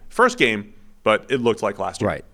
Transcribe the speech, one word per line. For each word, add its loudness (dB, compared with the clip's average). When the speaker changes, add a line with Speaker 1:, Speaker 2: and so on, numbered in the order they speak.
Speaker 1:
First 0
game, 0
but 2
it -2
looked 0
like -4
last -6
year. 0
Speaker 2:
Right. -6